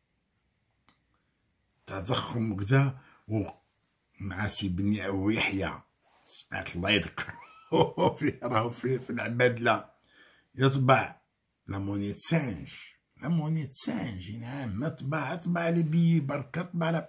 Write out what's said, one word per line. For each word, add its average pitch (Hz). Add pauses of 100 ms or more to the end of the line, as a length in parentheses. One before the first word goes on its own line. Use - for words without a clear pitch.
(1900)
تضخم 110
وكذا، 131 (280)
ومع -
سي 98
بني 98
أبو 98
يحيى، 95 (420)
سمعت -
الله 92
يذكره، - (320)
<laughs> 160
في، 151
راهو 151
في، 127
في -
العبادلة 117 (640)
يطبع 131 (460)
لا 98
مونيت 101
سانج، 131 (460)
لا -
مونيت 156
سانج، 104
نعم، 117
ما 147
طبع، 151
طبع 170
لي 170
بيي 165
برك، 143
طبع 170
لا 160